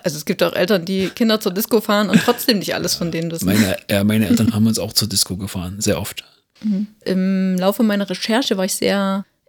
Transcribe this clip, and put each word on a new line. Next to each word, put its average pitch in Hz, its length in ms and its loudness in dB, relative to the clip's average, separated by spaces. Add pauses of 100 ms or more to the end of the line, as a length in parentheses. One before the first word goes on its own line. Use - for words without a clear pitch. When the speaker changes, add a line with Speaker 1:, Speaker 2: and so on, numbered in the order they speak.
Speaker 1:
also 151 140 -2
es - 80 -10
gibt 180 160 0
auch 170 100 2
Eltern, 185 320 0
die 190 240 -2
Kinder 220 320 0
zur 190 140 -2
Disco 214 260 0
fahren 208 300 0
und 208 120 6
trotzdem - 360 2
nicht 160 160 -4
alles 175 220 -2
von 170 160 -4
denen 165 180 -4
wissen. 165 160 -6
Speaker 2:
Meine, 98 300 2 (120)
ja, 101 160 2
meine 107 240 4
Eltern 117 240 4
haben 107 140 4
uns 110 120 2
auch - 140 -4
zur 104 160 0
Disco 95 300 -2
gefahren, 98 420 -8
sehr 101 180 0
oft. - 260 -8 (380)
Speaker 1:
Mhm. 208 240 0 (200)
Im 190 520 0
Laufe 196 240 2
meiner 202 280 2
Recherche 220 480 0
war 185 80 0
ich - 80 -2
sehr 196 500 0 (240)